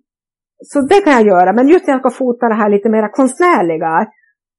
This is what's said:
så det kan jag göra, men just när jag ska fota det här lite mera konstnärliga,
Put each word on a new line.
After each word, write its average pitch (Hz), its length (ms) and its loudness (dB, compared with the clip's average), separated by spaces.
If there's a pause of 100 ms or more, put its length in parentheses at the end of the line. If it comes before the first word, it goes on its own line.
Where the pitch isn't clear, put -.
(640)
så - 160 -4
det 392 200 2
kan 403 120 0
jag 226 140 2
göra, 180 260 2
men 254 160 2
just 359 180 2
när 277 80 0
jag 262 60 -4
ska 254 100 -2
fota 247 380 -4
det 220 60 -2
här 214 160 -2
lite 202 180 -2
mera 214 200 -2
konstnärliga, 196 920 -2 (580)